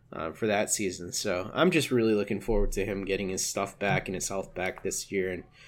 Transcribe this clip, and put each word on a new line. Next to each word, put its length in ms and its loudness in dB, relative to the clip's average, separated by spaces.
uh, 180 -6
for 160 -2
that 240 2
season. 400 -4
So 420 -2
I'm 180 4
just 200 2
really 220 6
looking 260 0
forward 340 4
to 120 0
him 180 -2
getting 240 -2
his 180 -2
stuff 320 -4
back 300 0
and 80 -4
his 140 -4
health 260 -6
back 260 -4
this 300 -4
year. 180 0
And 140 -6